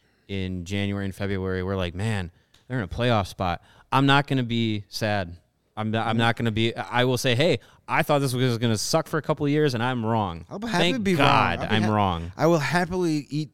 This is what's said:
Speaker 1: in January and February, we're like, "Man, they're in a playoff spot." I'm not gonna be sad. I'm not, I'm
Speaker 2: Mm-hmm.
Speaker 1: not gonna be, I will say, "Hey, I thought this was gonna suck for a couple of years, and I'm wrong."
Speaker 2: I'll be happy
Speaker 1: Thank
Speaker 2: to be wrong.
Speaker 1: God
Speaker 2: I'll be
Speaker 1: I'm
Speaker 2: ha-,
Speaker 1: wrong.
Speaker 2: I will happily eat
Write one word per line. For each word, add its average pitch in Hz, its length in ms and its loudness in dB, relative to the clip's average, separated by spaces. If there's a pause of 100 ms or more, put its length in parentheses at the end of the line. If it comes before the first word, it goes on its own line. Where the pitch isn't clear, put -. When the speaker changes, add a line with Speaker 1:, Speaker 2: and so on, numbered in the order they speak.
(280)
Speaker 1:
in 92 380 -4
January 101 400 -4
and 95 80 -6
February, 95 480 -2
we're 95 140 -2
like, 90 180 -2
"Man, 95 380 -4 (360)
they're 127 120 -4
in 113 40 -2
a 90 40 -6
playoff 117 400 0
spot." 87 340 -4 (300)
I'm 135 160 4
not 139 180 4
gonna 135 180 0
be 113 440 -2
sad. 101 480 -4 (420)
I'm 110 140 -4
not, 110 160 -2
I'm 113 60 0
Speaker 2:
Mm-hmm. 113 60 2
Speaker 1:
not 117 180 4
gonna 117 140 -2
be, 113 240 0
I 120 280 0
will 127 140 2
say, 123 180 2
"Hey, 143 240 2 (280)
I 131 140 0
thought 151 180 2
this 139 140 0
was 127 240 0
gonna 113 200 2
suck 160 320 0
for 165 80 -2
a 143 40 0
couple 151 240 -2
of 143 60 2
years, 147 220 2
and 113 100 -2
I'm 123 220 -2
wrong." 98 440 0
Speaker 2:
I'll 165 80 -12
be 214 100 -8
happy 180 160 0
Speaker 1:
Thank 180 120 2
Speaker 2:
to 254 60 -2
be 190 140 2
wrong. 139 120 4
Speaker 1:
God 101 320 4
Speaker 2:
I'll - 100 -6
be 104 60 2
Speaker 1:
I'm 110 80 2
Speaker 2:
ha-, 107 100 2
Speaker 1:
wrong. 90 440 0
Speaker 2:
I 147 100 2
will 170 120 4
happily 160 680 -2
eat 151 240 -4